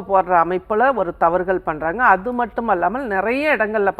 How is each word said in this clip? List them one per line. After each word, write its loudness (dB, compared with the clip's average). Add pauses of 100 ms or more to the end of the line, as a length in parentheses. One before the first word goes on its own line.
போடுற 2 (120)
அமைப்புல -2 (180)
ஒரு -2 (120)
தவறுகள் 0
பண்றாங்க. -4 (140)
அது -4 (100)
மட்டும் -6
அல்லாமல் -2
நிறைய 0
இடங்கள்ல 0